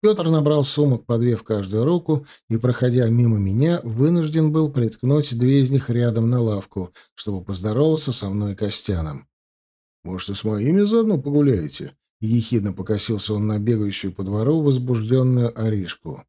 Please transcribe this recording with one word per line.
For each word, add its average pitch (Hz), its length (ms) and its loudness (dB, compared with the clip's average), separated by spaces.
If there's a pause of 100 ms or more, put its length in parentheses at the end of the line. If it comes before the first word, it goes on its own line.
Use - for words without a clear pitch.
Петр 196 280 2
набрал 151 340 4
сумок 139 420 0
по 120 120 0
две 120 180 2
в 110 80 -8
каждую 104 400 -2
руку 160 440 0 (220)
и, 110 80 0
проходя 123 520 2
мимо 117 300 4
меня, 120 440 2
вынужден 156 680 2
был 156 200 0
приткнуть 131 680 0
две 131 240 4
из 131 100 2
них 139 180 0
рядом 117 400 0
на 123 100 2
лавку, 98 520 -4 (240)
чтобы 98 280 -8
поздороваться 123 720 0
со 101 160 -6
мной 101 240 -2
и - 20 -8
Костяном. 85 720 -6 (760)
«Может, 92 260 -10
и 101 60 -4
с - 80 -10
моими 110 380 0
заодно 214 380 2
погуляете?» — 131 760 0 (280)
ехидно 110 520 0
покосился 101 600 -4
он 104 140 -2
на 107 100 0
бегающую 104 560 -2
по 98 100 -8
двору 110 380 0
возбужденную 127 1000 2
Аришку. 95 680 -4